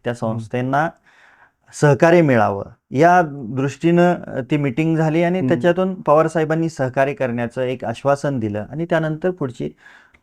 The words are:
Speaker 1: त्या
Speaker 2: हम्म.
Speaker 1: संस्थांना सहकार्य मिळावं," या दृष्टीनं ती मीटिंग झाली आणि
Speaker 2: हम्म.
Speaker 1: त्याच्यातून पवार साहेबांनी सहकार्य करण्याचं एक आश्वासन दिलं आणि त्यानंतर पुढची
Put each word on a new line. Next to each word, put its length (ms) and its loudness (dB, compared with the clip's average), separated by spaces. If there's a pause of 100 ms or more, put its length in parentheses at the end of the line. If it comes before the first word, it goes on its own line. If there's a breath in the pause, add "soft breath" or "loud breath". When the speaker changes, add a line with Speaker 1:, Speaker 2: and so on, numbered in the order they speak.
Speaker 1:
त्या 180 -4
Speaker 2:
हम्म. 160 -4
Speaker 1:
संस्थांना 520 -2 (920 soft breath)
सहकार्य 400 6
मिळावं," 420 2 (280)
या 300 4 (100)
दृष्टीनं 840 0 (380)
ती 60 0
मीटिंग 400 0
झाली 260 0
आणि 140 0
Speaker 2:
हम्म. 120 -2
Speaker 1:
त्याच्यातून 440 0
पवार 340 2
साहेबांनी 420 -2
सहकार्य 440 -2
करण्याचं 480 -4
एक 240 -4
आश्वासन 540 -2
दिलं 320 -4
आणि 180 -6
त्यानंतर 400 -2
पुढची 460 -8 (480 soft breath)